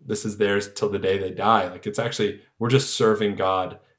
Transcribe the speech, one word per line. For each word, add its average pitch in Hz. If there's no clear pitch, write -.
this -
is 104
theirs 101
till -
the 101
day 95
they 92
die. 98
Like, 90
it's 104
actually, 110
we're 117
just 135
serving 107
God 95